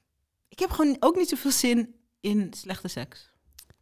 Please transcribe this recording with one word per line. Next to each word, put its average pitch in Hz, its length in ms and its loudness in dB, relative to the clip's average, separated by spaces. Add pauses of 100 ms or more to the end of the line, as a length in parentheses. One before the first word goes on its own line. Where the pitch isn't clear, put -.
(480)
Ik - 100 -16
heb - 120 0
gewoon 285 300 2
ook 339 160 4
niet 370 120 0
zoveel 277 220 -2
zin 240 440 0 (260)
in 208 320 -2
slechte 185 360 -10
seks. - 440 -12 (500)